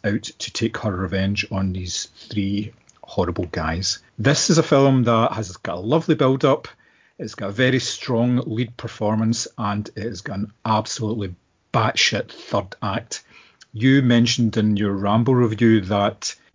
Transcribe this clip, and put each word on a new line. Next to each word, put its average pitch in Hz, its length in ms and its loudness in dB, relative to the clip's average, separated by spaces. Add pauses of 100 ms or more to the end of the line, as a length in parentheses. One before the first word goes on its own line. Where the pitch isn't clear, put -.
out 107 180 -2
to - 300 -12
take - 260 -4
her 107 160 -4
revenge 95 560 -2
on 95 220 -2
these 92 340 -8 (100)
three 101 560 -4 (300)
horrible 90 440 -4
guys. 82 540 -4 (180)
This 135 320 2
is 156 80 4
a 160 40 6
film 135 420 4
that 117 280 2
has 95 240 -8
got 85 200 -8
a 87 40 -8
lovely 151 340 0
build-up, 135 540 2 (500)
it's - 160 -10
got 101 140 -8
a 101 40 -6
very 127 280 2
strong 123 560 0 (100)
lead 117 300 -4
performance, 110 800 -2
and 104 400 -4
it 101 60 -6
has 104 180 -8
got 98 180 -8
an - 140 -6 (120)
absolutely 107 720 -2 (380)
batshit 107 580 0
third - 520 -6
act. - 420 -8 (480)
You 131 300 4
mentioned 117 540 4
in 107 200 2
your 101 160 0
Rambo 104 400 2
review 113 500 4
that 101 520 -2 (200)